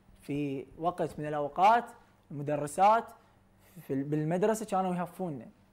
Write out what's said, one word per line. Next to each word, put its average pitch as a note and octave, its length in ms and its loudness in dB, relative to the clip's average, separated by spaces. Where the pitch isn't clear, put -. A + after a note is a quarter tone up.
في C#3+ 460 -6
وقت E3+ 400 -4
من D3+ 80 -6
الأوقات D#3+ 580 4
المدرسات D3+ 760 2
في D3 120 -8
ال-، C3+ 120 -2
بالمدرسة E3+ 600 0
كانوا F#3+ 280 0
يهفونا، E3+ 520 -6